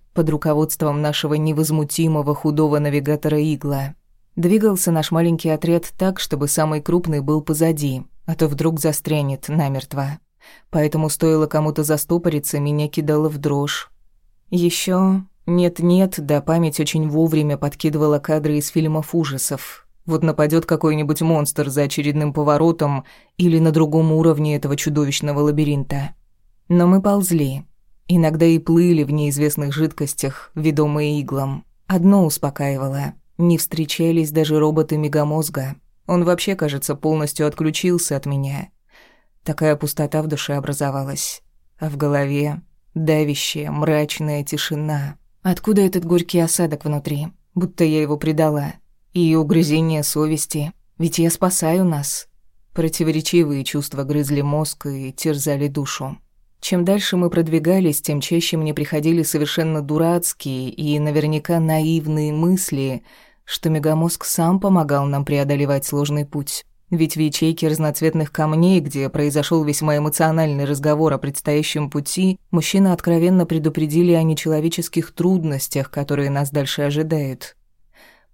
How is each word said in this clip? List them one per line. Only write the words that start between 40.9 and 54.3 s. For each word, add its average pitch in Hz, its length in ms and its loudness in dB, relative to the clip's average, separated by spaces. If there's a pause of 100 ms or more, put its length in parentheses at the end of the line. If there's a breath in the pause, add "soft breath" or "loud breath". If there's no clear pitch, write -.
А 156 100 -4
в 143 60 -8
голове 143 640 0 (320)
давящая, 151 800 -2
мрачная 151 720 -2
тишина. 147 760 -6 (260)
Откуда 196 380 2
этот 185 220 2
горький 175 360 0
осадок 165 440 0
внутри? 147 440 -4 (280)
Будто 175 300 0
я 156 160 2
его 147 160 -2
предала. 151 560 0 (400)
И 165 220 4
угрызение 160 680 2
совести. 151 720 -2 (240)
Ведь 165 220 -2
я 165 100 4
спасаю 180 560 0
нас. 143 420 -2 (460)
Противоречивые 156 920 0
чувства 139 400 -6
грызли 143 380 0